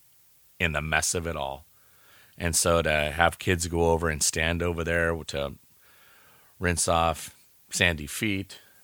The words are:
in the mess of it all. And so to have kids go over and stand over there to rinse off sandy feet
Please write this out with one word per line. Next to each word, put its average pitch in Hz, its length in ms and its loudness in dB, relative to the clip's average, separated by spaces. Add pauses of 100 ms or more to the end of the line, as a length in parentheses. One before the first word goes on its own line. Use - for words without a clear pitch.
(600)
in 82 140 0
the 73 80 -2
mess 78 340 0
of 85 100 -4
it 82 100 -4
all. 69 300 -8 (720)
And 85 180 -2
so 85 260 4
to 78 80 0
have 76 500 2
kids 87 280 0
go 82 240 2
over 82 180 0
and 73 120 -4
stand 82 400 0
over 85 220 -2
there 85 320 0 (120)
to 71 260 -6 (1040)
rinse 87 280 0
off 82 480 2 (360)
sandy 80 360 2
feet 98 520 -6 (240)